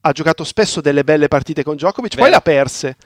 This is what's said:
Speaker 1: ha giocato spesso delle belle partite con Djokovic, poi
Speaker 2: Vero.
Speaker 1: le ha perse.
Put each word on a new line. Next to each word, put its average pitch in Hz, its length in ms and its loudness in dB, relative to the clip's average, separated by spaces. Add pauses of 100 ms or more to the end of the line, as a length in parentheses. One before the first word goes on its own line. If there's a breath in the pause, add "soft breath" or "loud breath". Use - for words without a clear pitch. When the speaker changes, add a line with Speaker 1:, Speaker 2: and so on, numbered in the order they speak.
Speaker 1:
ha 156 120 0
giocato 160 320 -2
spesso - 360 -2
delle 143 220 0
belle 151 240 2
partite 143 380 -2
con 151 100 -6
Djokovic, 196 400 -4
poi - 100 2
Speaker 2:
Vero. 294 60 6
Speaker 1:
le 339 60 4
ha 196 40 4
perse. 139 640 -2